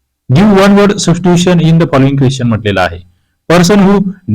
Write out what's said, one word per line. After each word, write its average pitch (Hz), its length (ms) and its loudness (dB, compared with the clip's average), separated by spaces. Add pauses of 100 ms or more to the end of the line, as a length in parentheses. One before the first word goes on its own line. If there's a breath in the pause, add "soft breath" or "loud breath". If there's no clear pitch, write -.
(320)
Give 185 160 2
one 196 100 2
word 202 220 2
substitution 180 800 0
in - 0 -
the 160 120 2
following 151 380 0
question 135 360 -2
म्हटलेलं 104 340 -2
आहे. 87 180 -4 (540)
Person 175 280 2
who 196 220 2 (320 loud breath)